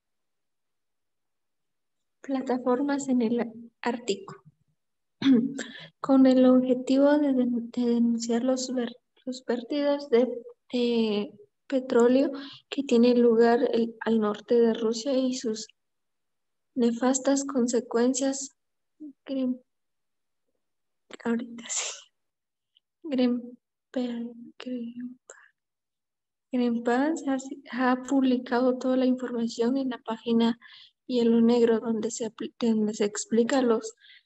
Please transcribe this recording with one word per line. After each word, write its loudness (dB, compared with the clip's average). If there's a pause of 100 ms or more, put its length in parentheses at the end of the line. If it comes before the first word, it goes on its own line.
(2250)
Plataformas -2
en 2
el -4 (100)
Ártico. -6 (880)
<clears throat> 0
Con 4
el 6
objetivo 4
de 0
den-, -2
de -2
denunciar 0
los -2
ver-, -6 (280)
los -10
vertidos -4
de, 4 (440)
de -2 (360)
petróleo 2 (360)
que -6
tienen 4
lugar 6 (120)
el, -2
al 0
norte 0
de 4
Rusia -4
y 0
sus -8 (1080)
nefastas 0
consecuencias, -2 (680)
Green-, -4 (1600)
ahorita -6
sí. -6 (1120)
Greenpe-, -2 (1040)
Greenpa-, -12 (1160)
Greenpeace -2
ha, -4
ha -2
publicado 0
toda 0
la 2
información -2
en -4
la -8
página 0 (480)
Hielo 2
Negro, 4
donde -4
se -8
apli-, -12
donde 0
se -2
explica 0
los 0 (320)